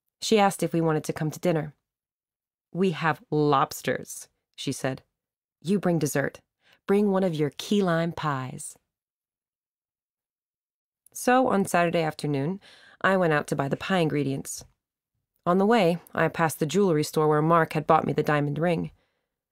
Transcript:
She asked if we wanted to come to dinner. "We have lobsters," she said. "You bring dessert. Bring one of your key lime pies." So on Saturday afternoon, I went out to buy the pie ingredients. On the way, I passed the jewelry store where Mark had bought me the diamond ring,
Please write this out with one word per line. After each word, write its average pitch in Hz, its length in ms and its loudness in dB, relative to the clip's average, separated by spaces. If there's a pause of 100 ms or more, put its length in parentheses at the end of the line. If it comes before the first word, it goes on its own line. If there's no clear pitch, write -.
(220)
She 220 180 4
asked 196 240 2
if 165 80 -2
we 165 100 0
wanted 156 240 0
to 156 80 -6
come 156 180 -4
to - 80 -14
dinner. 156 340 -2 (960)
"We 180 200 0
have 151 380 -2
lobsters," 147 1000 -2 (260)
she - 160 -8
said. 131 320 -6 (560)
"You 185 200 0
bring 170 200 2
dessert. 143 400 -2 (460)
Bring 202 260 2
one 190 120 2
of 170 120 -2
your 147 220 -2
key 202 240 0
lime 170 300 0
pies." 143 680 -8 (2250)
So 254 340 2
on 196 180 2
Saturday 170 380 2
afternoon, 151 560 -4 (420)
I 190 160 2
went 170 160 2
out 147 140 0
to 156 80 -4
buy 143 140 -2
the - 80 -2
pie 185 220 -2
ingredients. 143 680 -4 (800)
On 175 120 2
the 196 80 4
way, 185 340 2 (140)
I 160 140 2
passed 160 320 -2
the 160 60 0
jewelry 156 380 2
store 156 240 0
where 151 140 2
Mark 165 320 2
had 156 140 -2
bought 160 180 4
me 143 80 -2
the 147 100 0
diamond 147 360 0
ring, 170 320 -2 (600)